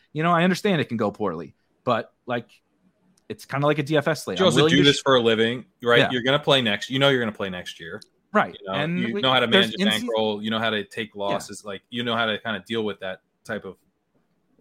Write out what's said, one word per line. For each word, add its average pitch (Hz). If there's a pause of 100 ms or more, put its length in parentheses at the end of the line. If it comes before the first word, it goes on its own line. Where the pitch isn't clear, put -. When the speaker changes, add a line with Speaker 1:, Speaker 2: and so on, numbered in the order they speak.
(120)
Speaker 1:
You 151
know, 170
I 170
understand 180
it 127
can 120
go 104
poorly, 85 (300)
but, 117 (140)
like, 123 (800)
it's -
kinda 135
like 147
a 151
D 151
F 143
S 151
slate. 98
Speaker 2:
You 190
Speaker 1:
I'm -
Speaker 2:
also 160
Speaker 1:
willing 156
Speaker 2:
do 170
Speaker 1:
to 147
Speaker 2:
this 139
Speaker 1:
sh- -
Speaker 2:
for 135
a 123
living, 113 (160)
right? 120
Speaker 1:
Yeah. 131
Speaker 2:
You're 123
gonna 135
play 139
next, 104
you 131
know 139
you're 131
gonna 110
play 101
next 90
year. 82 (320)
Speaker 1:
Right. 135
Speaker 2:
You 202
know, -
Speaker 1:
And 160
Speaker 2:
you -
Speaker 1:
we, 202
Speaker 2:
know 131
how 131
to 120
Speaker 1:
there's 113
Speaker 2:
manage 110
a 185
Speaker 1:
in 110
seas- 110
Speaker 2:
bankroll, 110
you 110
know 113
how 113
to 104
take 107
Speaker 1:
Yeah. 101
Speaker 2:
losses, 101
like, 98
you 120
know 120
how 113
to 107
kinda 104
deal 113
with 101
that 95 (240)
type 107
of 95 (840)